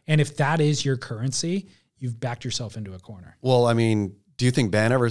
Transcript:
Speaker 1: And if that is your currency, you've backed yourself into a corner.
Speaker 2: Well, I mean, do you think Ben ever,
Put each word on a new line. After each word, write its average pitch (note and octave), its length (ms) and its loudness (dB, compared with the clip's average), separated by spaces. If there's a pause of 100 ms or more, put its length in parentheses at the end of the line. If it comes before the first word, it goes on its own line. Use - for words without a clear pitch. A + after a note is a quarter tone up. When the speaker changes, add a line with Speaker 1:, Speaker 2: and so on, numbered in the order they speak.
Speaker 1:
And D#3 140 4
if C#3+ 180 -2
that D#3 220 0
is D3 240 0
your C3+ 140 0
currency, C3+ 680 -6 (300)
you've A#2+ 220 -8
backed A#2+ 240 -8
yourself A#2 320 -8
into G2+ 180 -10
a F#2 40 -16
corner. F2+ 420 -20
Speaker 2:
Well, B2+ 260 4
I A#2 80 4
mean, A2 400 2 (220)
do - 80 -2
you B2+ 60 4
think B2+ 220 0
Ben A2 200 2
ever, B2 180 2